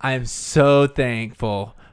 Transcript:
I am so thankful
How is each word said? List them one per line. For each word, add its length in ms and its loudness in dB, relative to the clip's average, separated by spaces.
I 120 -2
am 140 -4
so 600 2
thankful 880 -4